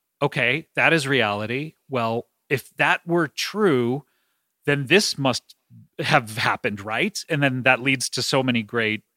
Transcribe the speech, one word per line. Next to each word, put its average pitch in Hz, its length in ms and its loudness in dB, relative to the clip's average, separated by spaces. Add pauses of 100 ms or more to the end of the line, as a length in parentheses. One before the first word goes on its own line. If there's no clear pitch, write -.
(220)
okay, 143 540 -2
that 135 160 4
is 156 160 2
reality. 120 680 -2 (140)
Well, 117 380 -2 (220)
if - 260 -4
that 160 320 0
were 170 220 2
true, 139 760 0 (640)
then 143 220 0
this 190 300 2
must 135 380 -2 (440)
have 131 380 0
happened, 107 440 -2
right? 117 480 -4
And 147 120 0
then 131 220 0
that 127 180 4
leads 135 280 -2
to - 120 -4
so 135 220 0
many 120 200 0
great 110 400 -2 (140)